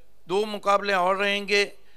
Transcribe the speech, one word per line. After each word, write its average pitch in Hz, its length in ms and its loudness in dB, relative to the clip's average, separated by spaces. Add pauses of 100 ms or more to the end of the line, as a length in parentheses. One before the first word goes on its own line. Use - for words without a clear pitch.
(280)
दो 196 200 0
मुकाबले 202 480 2
और 185 220 2
रहेंगे, 202 460 2 (340)